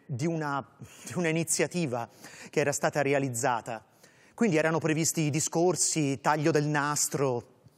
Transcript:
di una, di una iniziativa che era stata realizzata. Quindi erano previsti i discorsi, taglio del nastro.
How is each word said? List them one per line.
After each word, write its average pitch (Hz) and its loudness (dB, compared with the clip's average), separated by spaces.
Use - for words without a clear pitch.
di 127 -4
una, 151 -2
di - -12
una 170 0
iniziativa 156 -2
che - 0
era 143 2
stata 151 0
realizzata. 127 -2
Quindi 208 2
erano 156 2
previsti 156 0
i 147 2
discorsi, 156 0
taglio 156 2
del 151 4
nastro. 143 -2